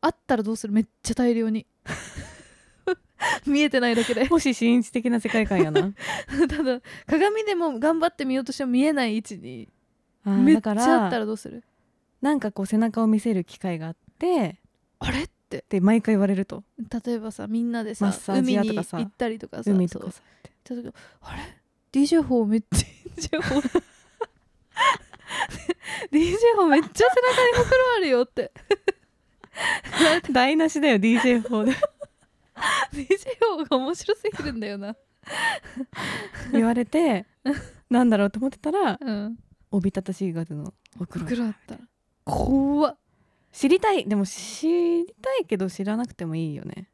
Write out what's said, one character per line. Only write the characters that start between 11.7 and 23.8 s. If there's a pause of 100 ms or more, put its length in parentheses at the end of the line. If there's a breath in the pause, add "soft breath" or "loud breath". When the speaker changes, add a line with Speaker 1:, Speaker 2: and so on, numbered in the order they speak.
Speaker 2:
ら、
な
ん
か
こ
う
背
中
を
見
せ
る
機
会
が
あ
っ (220)
て、 (380)
Speaker 1:
あ
れ？
っ
て。 (140)
Speaker 2:
っ
て
毎
回
言
わ
れ
る
と。 (400)
Speaker 1:
例
え
ば
さ、
み
ん
な
で
さ、
Speaker 2:
マ
ッ
サ
ー
ジ
屋
と
か
さ、
Speaker 1:
海
に
行
っ
た
り
と
か
さ、
Speaker 2:
海
と
か
さ。
Speaker 1:
そ
う。 (140)
ち (120)
ょ
っ
と、 (220 soft breath)
あ
れ？ (500 loud breath)
デ
ィ
ー
ジ
ェ
ー
フ
ォ
ー
め
っ
ち
ゃ、
デ
ィ
ー
ジ
ェ
ー
フ
ォ
ー。
<laughs> (2250 loud breath)